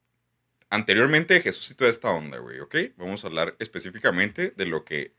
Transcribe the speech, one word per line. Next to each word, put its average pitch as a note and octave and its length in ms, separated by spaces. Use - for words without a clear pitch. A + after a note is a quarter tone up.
anteriormente C3+ 640
de F3 60
Jesús - 300
y - 40
toda B2 160
esta A#2 200
onda, D2+ 280
güey, A#1+ 220
¿ok? C#2+ 140
Vamos F#2 280
a G2 40
hablar D#2+ 300
específicamente G2 960
de F#2+ 100
lo D#2+ 180
que D2 340